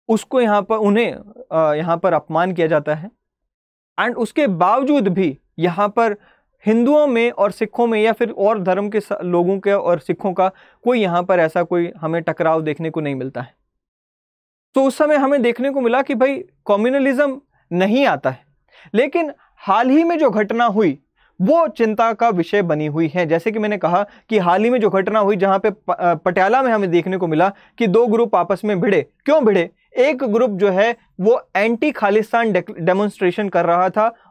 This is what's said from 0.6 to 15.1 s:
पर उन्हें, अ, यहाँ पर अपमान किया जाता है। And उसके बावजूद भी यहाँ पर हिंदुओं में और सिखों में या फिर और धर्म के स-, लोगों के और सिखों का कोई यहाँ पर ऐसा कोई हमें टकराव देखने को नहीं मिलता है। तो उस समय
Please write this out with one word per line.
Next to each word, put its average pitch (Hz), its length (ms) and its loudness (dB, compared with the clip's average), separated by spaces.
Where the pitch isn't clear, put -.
पर 220 140 -2
उन्हें, 214 360 2
अ, 160 220 2
यहाँ 170 220 -2
पर 175 160 0
अपमान 165 400 -2
किया 165 140 0
जाता 151 280 -2
है। 160 160 -10
And 233 160 -2
उसके 233 300 -2
बावजूद 220 640 0
भी 175 300 -2
यहाँ 175 300 0
पर 214 280 -2
हिंदुओं 247 400 2
में 233 240 0
और 208 200 0
सिखों 226 360 -4
में 220 160 0
या 226 100 2
फिर 226 180 -4
और 208 320 0
धर्म 190 280 -2
के 214 100 -4
स-, - 120 -8
लोगों 175 340 0
के 202 140 -2
और 175 260 0
सिखों 185 340 -6
का 185 160 0
कोई 240 160 2
यहाँ 175 220 0
पर 180 180 2
ऐसा 160 220 0
कोई 175 340 -2
हमें 165 260 -4
टकराव 160 400 -2
देखने 156 280 -6
को 160 100 -6
नहीं 147 140 -4
मिलता 131 260 -8
है। - 140 -14
तो 269 100 2
उस 269 140 0
समय 302 180 2